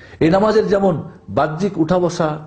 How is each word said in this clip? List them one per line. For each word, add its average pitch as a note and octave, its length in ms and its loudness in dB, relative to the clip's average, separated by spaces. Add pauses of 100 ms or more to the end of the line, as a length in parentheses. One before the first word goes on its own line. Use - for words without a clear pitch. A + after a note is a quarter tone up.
(200)
এই D#3+ 100 4
নামাজের G#3 380 2
যেমন G3 360 0 (260)
বাহ্যিক D#3 500 -2
উঠা E3+ 200 2
বসা E3 480 -2